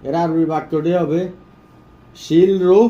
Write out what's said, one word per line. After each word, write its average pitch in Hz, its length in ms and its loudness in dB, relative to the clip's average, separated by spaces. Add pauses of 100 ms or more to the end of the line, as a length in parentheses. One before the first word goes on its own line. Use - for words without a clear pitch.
এর 135 120 -8
আরবি 165 300 -2
বাক্যটি 156 480 -4
হবে, 170 280 -2 (960)
শিল 180 360 2 (140)
রো 185 240 6